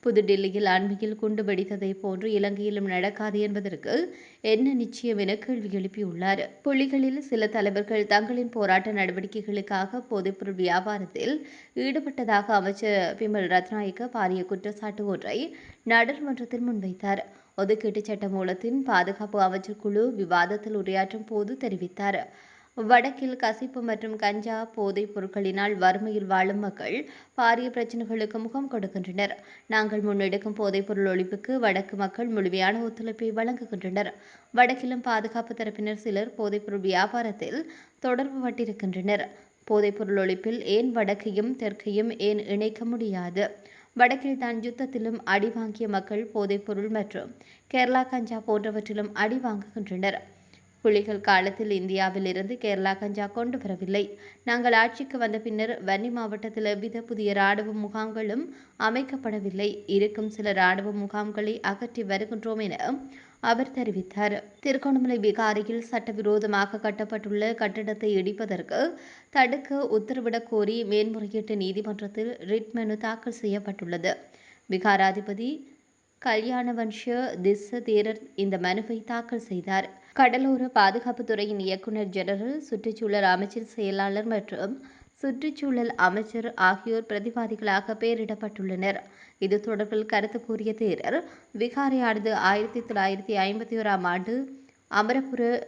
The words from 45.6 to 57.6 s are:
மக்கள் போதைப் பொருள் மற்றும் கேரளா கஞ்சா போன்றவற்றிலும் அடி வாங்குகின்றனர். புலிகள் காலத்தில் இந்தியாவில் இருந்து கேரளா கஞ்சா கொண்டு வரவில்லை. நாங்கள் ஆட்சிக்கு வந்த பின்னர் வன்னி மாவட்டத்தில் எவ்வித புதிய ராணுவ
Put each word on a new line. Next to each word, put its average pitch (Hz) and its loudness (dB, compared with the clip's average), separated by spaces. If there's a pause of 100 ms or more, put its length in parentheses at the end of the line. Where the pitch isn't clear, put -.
மக்கள் 208 -2 (120)
போதைப் 202 0
பொருள் 214 -2
மற்றும் 202 -8 (420)
கேரளா 254 4 (100)
கஞ்சா 226 -4
போன்றவற்றிலும் 208 -2 (120)
அடி 233 0
வாங்குகின்றனர். 196 -4 (600)
புலிகள் 208 4
காலத்தில் 196 4
இந்தியாவில் 190 0
இருந்து 196 -4
கேரளா 190 0
கஞ்சா 202 -4 (120)
கொண்டு 247 -2
வரவில்லை. 196 -2 (460)
நாங்கள் 240 4
ஆட்சிக்கு 262 0
வந்த 220 0
பின்னர் 220 -2 (160)
வன்னி 202 0
மாவட்டத்தில் 214 -4
எவ்வித 214 -4
புதிய 208 0
ராணுவ 208 4 (120)